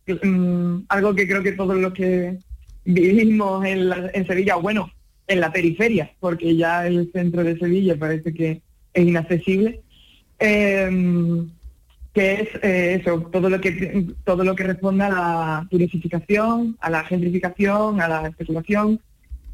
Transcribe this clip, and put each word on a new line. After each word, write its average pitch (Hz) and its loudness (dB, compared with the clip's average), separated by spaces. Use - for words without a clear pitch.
mm, 180 0
algo 202 2
que 196 2
creo 196 -2
que 185 -2
todos 190 -2
los 185 0
que 185 -2
vivimos 196 4
en 190 0
la, 180 -4
en 196 0
Sevilla, 190 0
bueno, 190 -2
en 185 2
la 160 2
periferia, 175 0
porque 170 0
ya 170 2
el 175 0
centro 175 0
de 165 0
Sevilla 175 2
parece 160 -4
que 160 -2
es 180 6
inaccesible, 180 0
em, 185 2
que 196 2
es, 214 -4
eh, 185 2
eso, 170 0
todo 185 2
lo 185 2
que, 185 -2
todo 185 2
lo 190 2
que 190 -4
responde 190 0
a 202 0
la 165 -2
turistificación, 202 -2
a 165 -4
la 160 -2
gentrificación, 185 0
a 165 0
la 160 -2
especulación, 185 -2